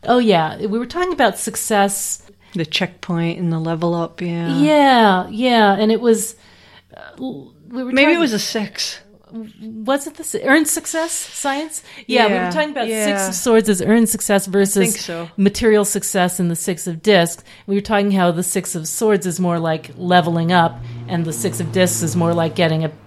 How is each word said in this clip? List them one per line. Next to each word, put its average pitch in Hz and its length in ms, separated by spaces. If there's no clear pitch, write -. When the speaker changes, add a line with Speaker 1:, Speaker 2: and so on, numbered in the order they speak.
Speaker 1:
Oh, 247 140
yeah, 170 480
we 208 120
were 247 80
talking 359 260
about 254 260
success. - 840
Speaker 2:
The 165 120
checkpoint 170 720
and 170 140
the 160 80
level 165 340
up, 170 260
yeah. 170 380
Speaker 1:
Yeah, 262 680
yeah, 220 500
and 220 140
it 226 80
was, 226 340
uh, - 40
l-, 254 340
we 254 160
were 254 80
Speaker 2:
Maybe 277 200
it - 20
Speaker 1:
talking 339 60
Speaker 2:
was 277 120
a 208 60
six. - 640
Speaker 1:
Was 220 760
it 311 80
the 320 100
si-, - 180
earned 302 260
success 330 440
science? - 720
Yeah, 240 200
we 202 80
were 185 40
Speaker 2:
Yeah, 180 120
Speaker 1:
talking 302 200
about 240 180
Speaker 2:
yeah. 220 160
Speaker 1:
Six 196 240
of 190 60
Swords 220 340
as 185 140
earned 226 260
success 196 380
versus 196 300
Speaker 2:
I 196 80
think - 140
so. 170 380
Speaker 1:
material 208 480
success 185 560
in 175 80
the 170 80
Six 175 300
of 165 160
Discs. 180 400
We 196 80
were 202 60
talking 202 320
how 180 180
the 175 140
Six 180 320
of 156 120
Swords 214 380
is 170 140
more 170 180
like 160 380
leveling 170 560
up, 165 260
and 170 160
the 160 80
Six - 280
of 160 120
Discs 185 300
is 160 140
more 170 160
like 165 220
getting 160 300
a 156 80